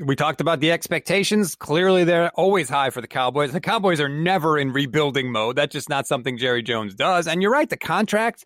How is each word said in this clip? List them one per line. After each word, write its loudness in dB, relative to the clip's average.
We 0
talked 0
about 0
the 2
expectations. -2
Clearly, 2
they're 2
always 2
high 0
for -6
the -8
Cowboys. -2
The -2
Cowboys 0
are 0
never 2
in 0
rebuilding 0
mode. -2
That's 0
just -10
not -2
something -2
Jerry 0
Jones -4
does. 2
And -2
you're 2
right, 2
the -10
contract, -2